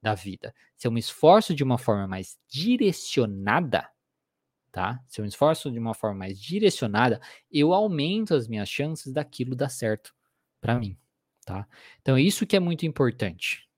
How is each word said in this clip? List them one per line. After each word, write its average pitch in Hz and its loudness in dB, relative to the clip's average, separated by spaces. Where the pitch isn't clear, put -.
da 110 0
vida. 101 -10
Se - -8
eu 120 0
me 117 -2
esforço 175 4
de 143 -2
uma 127 2
forma 101 -2
mais 95 -10
direcionada, 131 0
tá? 107 -4
Se - -12
eu - -4
me 104 -6
esforço 147 0
de 117 -6
uma 113 -4
forma 104 -4
mais 95 -10
direcionada, 120 0
eu 151 4
aumento 190 0
as 117 0
minhas 107 -4
chances 147 -6
daquilo 131 -4
dar 131 -2
certo 110 -4
pra 117 0
mim, 101 -6
tá? 98 -8
Então, 131 4
isso 196 4
que - 4
é - 8
muito 175 -2
importante. 113 -2